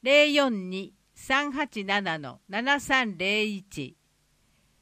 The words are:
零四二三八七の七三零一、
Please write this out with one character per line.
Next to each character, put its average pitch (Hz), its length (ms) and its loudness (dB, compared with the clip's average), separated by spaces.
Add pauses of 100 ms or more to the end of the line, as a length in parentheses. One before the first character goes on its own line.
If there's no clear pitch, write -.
零 294 320 6
四 233 360 2
二 190 240 -8 (200)
三 285 380 -2
八 254 320 -6
七 190 340 -2
の 139 320 -12
七 254 300 0
三 254 380 0
零 202 280 0
一、 190 500 -10 (880)